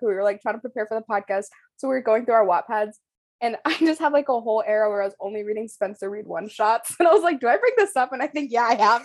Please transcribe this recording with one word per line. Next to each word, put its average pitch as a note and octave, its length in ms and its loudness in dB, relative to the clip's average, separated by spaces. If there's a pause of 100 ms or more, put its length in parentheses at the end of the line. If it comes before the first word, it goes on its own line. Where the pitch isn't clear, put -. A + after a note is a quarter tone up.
we G3+ 80 0
were, F#3+ 100 -2
like, G3+ 160 0
trying G#3+ 140 -6
to A3+ 60 -10
prepare A#3 260 -8
for A3 120 -6
the A3 80 -8
podcast, G3+ 400 -4 (300)
so C4+ 120 -8
we C4+ 60 -2
were C4 80 -2
going A3+ 220 2
through A#3 100 2
our A3 120 6
Wattpads, G#3+ 460 -2 (500)
and A3+ 180 -4
<laughs> - 60 -20
I D#4+ 140 0
just D#4+ 200 2
have, D4 140 0
like, C#4+ 160 2
a A#3+ 100 0
whole A3 260 0
era G#3+ 220 2
where G3+ 140 -2
I - 20 -2
was G3 160 -6
only G#3 240 -8
reading G#3+ 240 -6
Spencer G3 400 -8
Reid G#3 180 -10
one-shots, G#3+ 680 -2
<laughs> - 20 -20
and E4+ 80 4
I E4 60 8
was G4 100 6
like, E4+ 180 0
"Do A#3+ 80 0
I C4+ 100 4
bring B4+ 180 2
this G#4 200 2
up?" C4 180 0
And B3+ 80 -4
I D4 60 -2
think, D4 220 -6
yeah, A#3 140 2
I A#3 120 4
have G#3+ 280 4